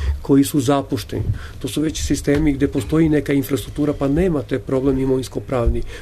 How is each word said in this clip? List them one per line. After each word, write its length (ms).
koji 240
su 160
zapušteni. 640
To 100
su 120
već 220
sistemi 500
gde 160
postoji 400
neka 240
infrastruktura, 600
pa 160
nemate 500
problem 400
imovinsko-pravni. 840